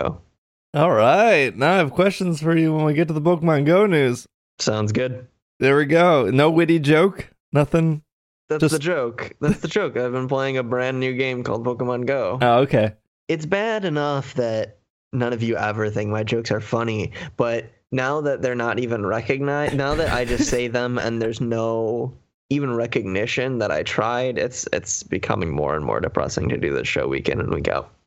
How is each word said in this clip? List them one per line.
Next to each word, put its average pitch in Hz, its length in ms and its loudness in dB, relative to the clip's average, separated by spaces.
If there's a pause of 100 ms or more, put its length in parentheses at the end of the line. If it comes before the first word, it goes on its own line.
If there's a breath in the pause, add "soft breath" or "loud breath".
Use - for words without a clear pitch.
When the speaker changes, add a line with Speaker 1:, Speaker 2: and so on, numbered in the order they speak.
Speaker 1:
Go. - 200 -6 (520)
Speaker 2:
All 156 180 2
right. 139 640 4
Now 147 180 4
I - 20 4
have 156 160 2
questions 180 500 0
for 165 140 2
you 160 180 4
when 156 100 0
we 151 100 2
get 160 140 2
to 160 60 -2
the 156 60 -2
Pokemon 156 460 2
Go 185 200 6
news. 135 400 2 (320)
Speaker 1:
Sounds 107 320 0
good. 127 380 -4 (320)
Speaker 2:
There 135 160 4
we 151 80 4
go. 156 460 4
No 143 200 6
witty 165 300 4
joke? 156 500 2 (220)
Nothing? 151 500 2 (460)
Speaker 1:
That's 151 120 0
Speaker 2:
Just 156 120 4
Speaker 1:
the 156 60 0
joke. 139 600 -4
That's 151 200 0
the 165 80 -8
joke. 160 280 -2
I've 123 160 -2
been 131 160 -4
playing 135 300 -2
a 127 40 -2
brand 127 380 -2
new 131 140 -2
game 127 280 -2
called 117 220 -4
Pokemon 123 420 -2
Go. 127 360 -2
Speaker 2:
Oh, 120 180 4
okay. 110 320 2 (340)
Speaker 1:
It's 156 200 -4
bad 202 400 -2
enough 147 480 -2
that 113 440 -4 (360)
none 120 180 0
of 117 100 -4
you 113 140 0
ever 107 320 -2
think 107 220 -4
my 107 140 -2
jokes 117 260 -2
are 107 100 0
funny, 110 520 -4 (260 loud breath)
but 117 320 -2 (200)
now 131 300 -2
that 143 220 -2
they're 127 120 -2
not 117 260 -2
even 113 260 -2
recognized, 139 680 -2
now 139 200 0
that 156 180 0
I 123 140 -2
just 120 240 0
say 123 180 0
Speaker 2:
<laughs> - 0 -
Speaker 1:
them 123 300 -2
and 113 240 -2
there's 110 180 -2
no 113 720 -2 (380)
even 139 240 -2
recognition 117 840 -2
that 104 100 0
I 78 120 -2
tried, 120 540 -2
it's, 117 380 -4
it's - 280 -6
becoming 92 480 -2
more 73 240 -2
and 78 100 -4
more 55 160 -2
depressing - 500 -2
to - 80 -2
do 71 160 -2
this 60 120 -4
show - 220 -2
week 67 220 -2
in 69 100 -2
and - 100 -4
week 71 180 -2
out. - 220 -4 (160)